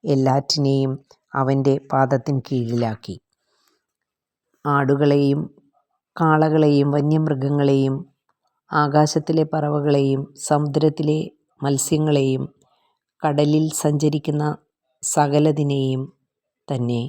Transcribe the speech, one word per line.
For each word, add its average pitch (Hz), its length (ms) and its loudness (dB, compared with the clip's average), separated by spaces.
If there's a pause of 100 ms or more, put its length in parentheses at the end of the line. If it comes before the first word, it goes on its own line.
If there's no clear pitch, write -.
എല്ലാറ്റിനെയും 135 880 0 (420)
അവൻ്റെ 135 400 0 (140)
പാദത്തിൻ 135 520 0
കീഴിലാക്കി. 117 760 -6 (1500)
ആടുകളെയും 143 760 2 (760)
കാളകളെയും 156 760 4
വന്യമൃഗങ്ങളെയും 143 1040 0 (760)
ആകാശത്തിലെ 151 720 0
പറവകളെയും 147 800 0 (140)
സമുദ്രത്തിലെ 151 840 0 (420)
മത്സ്യങ്ങളെയും 139 800 0 (800)
കടലിൽ 151 500 2
സഞ്ചരിക്കുന്ന 151 720 -2 (580)
സകലതിനെയും 143 960 0 (680)
തന്നെ. 120 420 -4